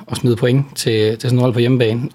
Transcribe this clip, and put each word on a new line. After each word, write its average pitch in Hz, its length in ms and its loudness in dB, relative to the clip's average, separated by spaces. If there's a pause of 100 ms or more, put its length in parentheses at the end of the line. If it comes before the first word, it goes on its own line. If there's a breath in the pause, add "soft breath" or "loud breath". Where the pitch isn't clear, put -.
(120)
at 120 60 -6
smide 120 180 0
point 135 300 0 (100)
til, 110 420 0
til - 40 -14
sådan 123 160 0
et 123 40 2
hold 123 120 2
på 117 60 -2
hjemmebane. 120 560 0